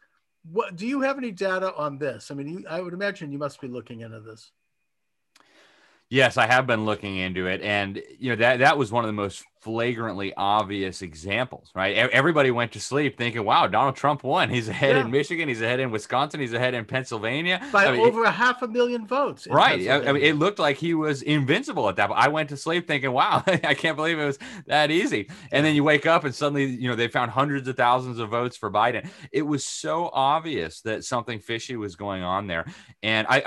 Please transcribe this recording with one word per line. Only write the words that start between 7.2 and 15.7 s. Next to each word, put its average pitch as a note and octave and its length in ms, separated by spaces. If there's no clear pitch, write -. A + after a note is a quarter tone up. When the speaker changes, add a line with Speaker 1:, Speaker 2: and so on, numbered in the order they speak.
Speaker 2:
it. F#2 140
And, G2+ 420
you B2 100
know, A#2+ 60
that, A#2+ 240
that D3 180
was A#2 140
one A#2 120
of A2 40
the G#2+ 60
most G2+ 300
flagrantly A2+ 760
obvious G2 640
examples, F#2+ 720
right? G2 220
E-, A#2 160
everybody C#3 400
went A#2 220
to A2 60
sleep C#3+ 380
thinking, A#2 280
"Wow, C#3+ 200
Donald A#2 300
Trump C#3+ 280
won. C3 260
He's A#2 180
ahead C3+ 280
Speaker 1:
Yeah. C3+ 100
Speaker 2:
in A2+ 60
Michigan. D#3 360
He's A#2 140
ahead A#2+ 180